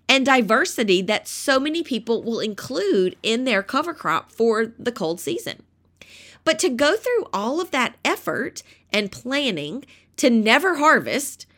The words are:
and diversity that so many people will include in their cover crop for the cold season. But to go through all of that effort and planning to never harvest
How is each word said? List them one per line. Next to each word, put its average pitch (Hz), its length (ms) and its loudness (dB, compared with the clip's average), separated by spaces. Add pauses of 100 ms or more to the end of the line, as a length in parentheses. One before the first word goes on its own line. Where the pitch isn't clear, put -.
and 262 180 4
diversity 233 760 2
that 202 260 -2
so - 320 0
many 311 240 -2
people 226 400 -4
will 220 160 -4
include 220 840 -2
in 226 220 0
their 214 180 0
cover 311 320 -4
crop - 380 -4
for 226 360 2 (120)
the 240 140 -4
cold 175 260 -4
season. - 440 -8 (800)
But 311 140 2
to 359 100 0
go 285 260 2
through 466 380 0
all 233 260 -2
of 359 120 -6
that 254 340 -2
effort - 580 -4 (260)
and 202 220 -2
planning 240 720 -6 (320)
to 277 140 4
never 240 460 4
harvest 277 680 2 (120)